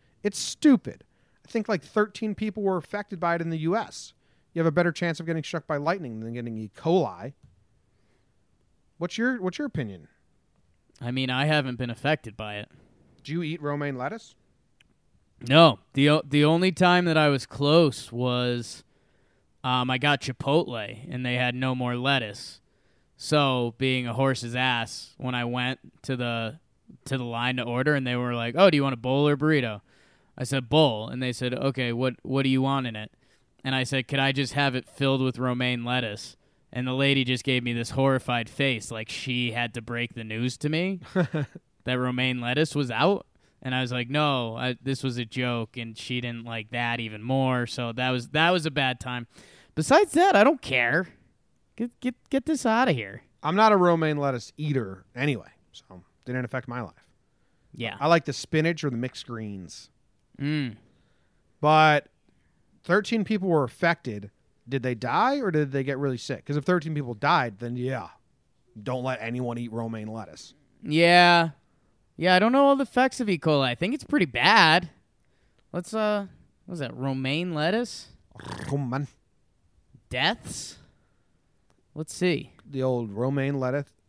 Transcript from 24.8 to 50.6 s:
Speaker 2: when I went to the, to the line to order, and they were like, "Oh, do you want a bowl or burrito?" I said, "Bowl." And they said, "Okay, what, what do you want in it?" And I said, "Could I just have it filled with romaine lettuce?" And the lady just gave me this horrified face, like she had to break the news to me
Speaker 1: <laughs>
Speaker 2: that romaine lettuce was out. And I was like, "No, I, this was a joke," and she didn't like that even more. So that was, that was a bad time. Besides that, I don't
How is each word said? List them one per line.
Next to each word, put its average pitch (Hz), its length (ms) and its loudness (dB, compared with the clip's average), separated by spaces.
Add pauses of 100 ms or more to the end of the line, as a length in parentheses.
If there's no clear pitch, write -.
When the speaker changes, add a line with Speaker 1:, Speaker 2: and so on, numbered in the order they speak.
Speaker 2:
when 127 180 -4
I 123 100 -2
went 123 340 -4 (220)
to 131 160 -4
the, 117 420 -6 (460)
to 131 120 -2
the 123 60 -4
line 120 340 -2
to 123 60 -2
order, 127 320 0
and 135 100 -2
they 123 120 -2
were 123 180 -2
like, 120 220 -4
"Oh, 190 120 8
do 156 60 4
you 143 80 4
want 135 100 0
a 123 40 -6
bowl 131 300 2
or 147 100 2
burrito?" 131 420 0 (580)
I 131 60 -8
said, 127 240 -4
"Bowl." 120 400 4
And 123 160 -6
they 127 80 -2
said, 123 220 -4
"Okay, 127 400 -2
what, 127 300 -2
what 135 200 0
do 135 60 2
you 131 120 4
want 135 260 0
in 110 100 -8
it?" 107 140 -12 (520)
And 131 120 -2
I 131 100 0
said, 131 240 -2
"Could 139 100 0
I 135 140 2
just 131 200 -2
have 139 220 0
it 127 140 -6
filled 135 320 0
with 127 160 -2
romaine 123 480 -2
lettuce?" 120 500 -6 (360)
And 127 160 -6
the 127 60 -2
lady 135 300 4
just 127 200 -2
gave 127 200 0
me 120 100 -2
this 117 160 -4
horrified 131 580 0
face, 131 440 -2
like 110 180 -8
she 123 440 -2
had 117 200 -4
to 123 80 -10
break 117 320 -6
the 117 100 -10
news 113 360 -4
to 147 100 -2
me 180 300 -2 (420)
Speaker 1:
<laughs> - 420 -14
Speaker 2:
that 123 160 -2
romaine 127 400 0
lettuce 127 360 -2
was 139 160 -2
out. 123 340 0 (360)
And 127 140 -6
I 131 60 0
was 123 100 -4
like, 123 180 -4
"No, 135 460 0
I, 123 260 -4
this 131 220 -4
was 127 140 -2
a 120 80 -4
joke," 120 520 -4
and 113 200 -10
she 123 240 -6
didn't 117 240 -8
like 113 260 -8
that 120 300 -2
even 107 220 -8
more. 127 440 0
So 120 240 -6
that 127 200 -2
was, 123 180 -4
that 160 220 4
was 175 140 0
a 156 60 -2
bad 131 300 -2
time. 123 260 -8 (480)
Besides 285 380 4
that, 370 240 6
I 202 80 8
don't 285 160 4